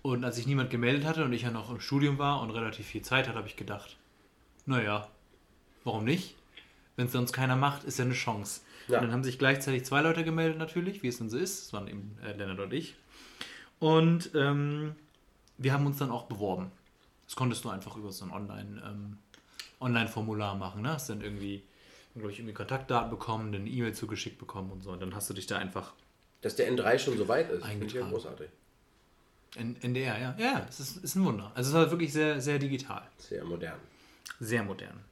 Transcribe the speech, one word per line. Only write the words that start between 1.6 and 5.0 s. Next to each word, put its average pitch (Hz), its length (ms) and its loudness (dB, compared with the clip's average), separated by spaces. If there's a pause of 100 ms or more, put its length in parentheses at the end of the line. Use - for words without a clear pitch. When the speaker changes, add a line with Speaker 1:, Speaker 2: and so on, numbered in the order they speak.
Speaker 1:
im 117 100 -6
Studium 139 380 4
war 143 220 4
und 113 100 -4
relativ 113 360 -4
viel 104 160 -6
Zeit 131 260 4
hatte, 113 100 -4
hab 104 80 -6
ich - 100 -12
gedacht, 101 400 -10 (680)
„Na 127 160 2
ja, 104 260 0 (760)